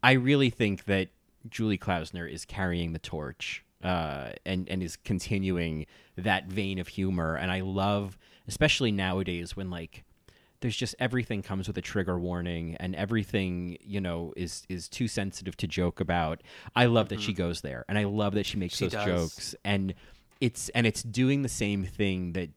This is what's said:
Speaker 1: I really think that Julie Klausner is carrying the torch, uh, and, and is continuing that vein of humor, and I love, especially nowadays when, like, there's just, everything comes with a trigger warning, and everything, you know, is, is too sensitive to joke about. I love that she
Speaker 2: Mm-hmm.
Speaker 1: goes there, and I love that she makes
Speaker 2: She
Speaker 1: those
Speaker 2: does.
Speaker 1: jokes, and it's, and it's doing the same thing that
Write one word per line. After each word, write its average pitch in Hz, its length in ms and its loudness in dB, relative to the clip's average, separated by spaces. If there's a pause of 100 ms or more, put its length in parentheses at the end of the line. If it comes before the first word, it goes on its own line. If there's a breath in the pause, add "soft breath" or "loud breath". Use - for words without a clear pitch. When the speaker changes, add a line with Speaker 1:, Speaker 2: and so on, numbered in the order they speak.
Speaker 1:
I 127 100 10
really 131 380 6
think 104 340 0
that 95 240 4 (400)
Julie 107 300 0
Klausner 85 480 -2
is - 180 -10
carrying 87 480 0
the 82 60 -4
torch, - 640 -8 (180)
uh, 78 480 -2 (140)
and, 92 240 -2
and 92 140 -2
is 85 140 -6
continuing 87 880 -2 (300 loud breath)
that 92 300 2
vein 95 320 -2
of 90 100 -6
humor, 90 480 0
and 90 140 -2
I 95 120 0
love, 98 560 0 (280 soft breath)
especially 127 460 2
nowadays 92 640 -2
when, 95 140 -6
like, 85 340 -10 (560 soft breath)
there's 117 160 -2
just, - 240 -4
everything 117 420 0
comes 95 240 -4
with 104 120 -2
a - 20 -4
trigger 90 380 0
warning, 87 600 -2
and 90 160 -4
everything, 92 840 0
you 101 200 -4
know, 85 360 -2
is, - 320 -6
is 180 200 -6
too 117 200 -2
sensitive 95 480 -4
to - 100 -4
joke 87 340 0
about. 82 400 0 (360 loud breath)
I 123 100 8
love 117 220 6
that 104 120 -4
she 104 120 -2
Speaker 2:
Mm-hmm. 90 100 -2
Speaker 1:
goes 87 200 -2
there, 64 260 -8
and 101 100 2
I 104 60 4
love 101 300 0
that 101 120 2
she - 120 -4
makes 87 180 -4
Speaker 2:
She - 80 0
Speaker 1:
those 90 80 0
Speaker 2:
does. 104 140 -2
Speaker 1:
jokes, 87 480 0 (100)
and 98 300 2 (460 loud breath)
it's, - 300 0
and 117 160 4
it's - 160 2
doing 131 400 2
the 131 60 0
same 101 360 0
thing 92 500 0
that 87 220 -2